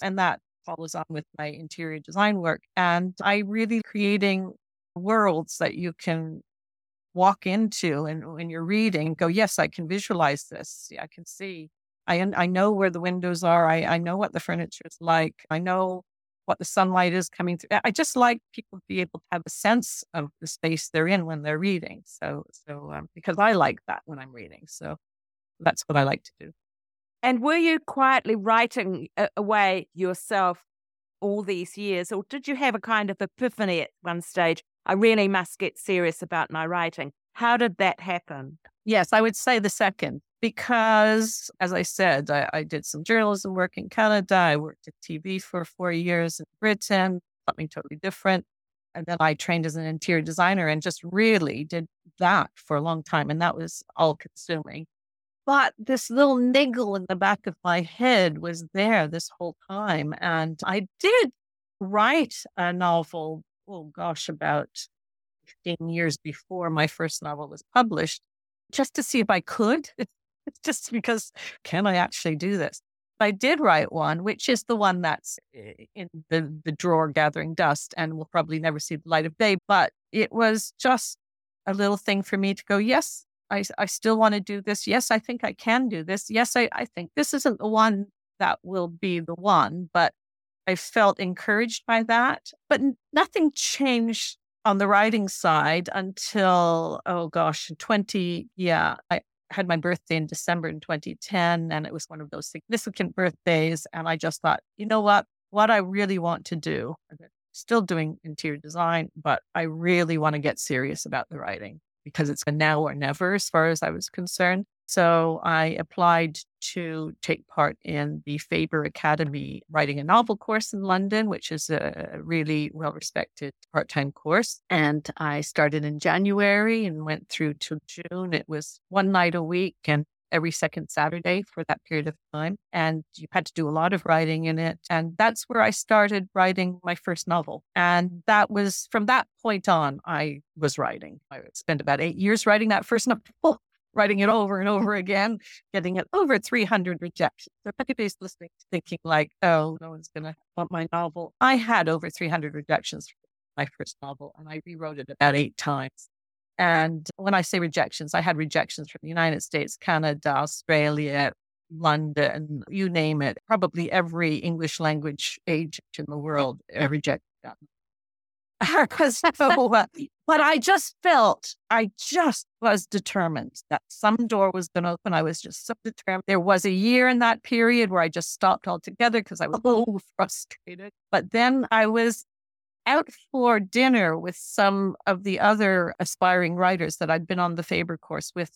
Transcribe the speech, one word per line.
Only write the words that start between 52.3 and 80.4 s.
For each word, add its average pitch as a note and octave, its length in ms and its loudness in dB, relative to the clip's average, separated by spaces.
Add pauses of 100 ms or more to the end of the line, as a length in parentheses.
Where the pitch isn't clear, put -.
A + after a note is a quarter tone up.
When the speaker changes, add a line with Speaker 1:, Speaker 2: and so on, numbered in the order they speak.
Speaker 1:
for - 220 -2
a C#3+ 40 0
long D#3+ 220 -2
time. D3 260 -2
And D#3 120 -2
that F3 160 0
was E3 260 -10 (140)
all D#3+ 180 4
consuming. - 680 -10 (600)
But C#4 340 4
this B3 320 -2
little C4+ 260 6
niggle B3 580 2
in F#3 140 -6
the F#3+ 60 0
back G3 320 0
of F3+ 160 -8
my F3 180 2
head F#3 580 2
was E3 340 -8
there G3 340 2
this E3 220 -6 (100)
whole E3+ 160 -8 (120)
time. F#3 520 -2
And D#3+ 440 -2
I F#3+ 240 -2 (120)
did G#4+ 320 4 (480)
write G#3+ 640 2 (120)
a F3 160 0
novel, E3+ 720 0 (240)
oh F3+ 180 -14
gosh, E3 440 -8
about D3+ 400 -2 (760)
fifteen E3 440 -8
years E3 280 -2
before F3 520 -8
my D#3+ 160 2
first - 380 -8
novel D3 260 -10
was D3+ 140 -20 (100)
published, G#3 480 2 (500)
just - 240 -2
to D4 80 0
see - 180 0
if G#3 100 2
I F#3 100 4
could, B3 560 0
<laughs> - 680 -14
just - 280 -6
because, A3+ 400 -4 (320)
can F#3 240 0
I F#3+ 80 2
actually F3 400 0
do F#3 220 -2
this? - 240 -6 (380)
I G#3+ 120 4
did C4 280 2
write F3 320 4
one, D#3+ 320 -2
which - 260 -4
is A#3+ 160 2
the A#3 100 0
one F#3 260 2
that's - 380 -4 (160)
i-, G#2+ 400 -20
in F3+ 140 -14 (200)
the, D#3+ 240 -2 (100)
the D#3+ 80 -6
drawer D#3+ 360 2
gathering D#3 480 -2
dust D3+ 420 0
and D#3+ 200 -6
will D3+ 140 -12
probably D#3+ 280 -2
never D#3 200 -2
see D#3 180 -8
the D#3+ 120 -16
light D#3 160 2
of D#3+ 120 -8
day. G#3 200 2 (100)
But F#3+ 260 4 (180)
it G#3+ 200 0
was A3 480 0